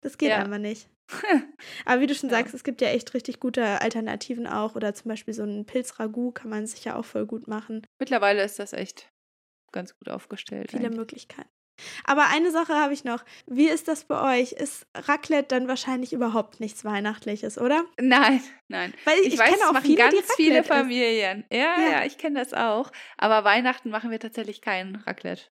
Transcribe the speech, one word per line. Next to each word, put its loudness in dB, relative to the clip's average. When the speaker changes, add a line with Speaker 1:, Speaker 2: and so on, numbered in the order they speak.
Speaker 1:
Das -10
geht 2
Speaker 2:
Ja. 2
Speaker 1:
einfach -6
nicht. -8
Speaker 2:
<laughs> 0
Speaker 1:
Aber 4
wie 2
du 0
schon -6
Speaker 2:
Ja. 2
Speaker 1:
sagst, -2
es -14
gibt -4
ja 2
echt -2
richtig -8
gute -2
Alternativen -4
auch -4
oder -4
zum -12
Beispiel -8
so -8
ein -6
Pilzragout -6
kann -14
man -6
sich -16
ja -6
auch -8
voll -6
gut -10
machen. -10
Speaker 2:
Mittlerweile 2
ist -6
das -10
echt -12
ganz -10
gut -16
aufgestellt -12
Speaker 1:
Viele -4
Speaker 2:
eigentlich. -6
Speaker 1:
Möglichkeiten. -16
Aber 4
eine 2
Sache 0
habe 2
ich -8
noch. -6
Wie 4
ist 0
das -2
bei 2
euch? 0
Ist -8
Raclette 0
dann 0
wahrscheinlich -4
überhaupt -2
nichts -10
Weihnachtliches, -6
oder? 2
Speaker 2:
Nein, 6
nein. -6
Speaker 1:
Weil 4
ich, 6
Speaker 2:
Ich 0
Speaker 1:
ich 0
Speaker 2:
weiß, 8
Speaker 1:
kenne 4
Speaker 2:
es 6
Speaker 1:
auch 4
Speaker 2:
machen 2
Speaker 1:
viele, 8
die 4
Speaker 2:
ganz 0
viele 6
Speaker 1:
Raclette 2
essen. 4
Speaker 2:
Familien. 0
Ja, 2
Speaker 1:
Ja. 4
Speaker 2:
ja, 2
ich -8
kenne -2
das -6
auch. 0
Aber 4
Weihnachten 2
machen -6
wir -6
tatsächlich -10
kein -4
Raclette. -8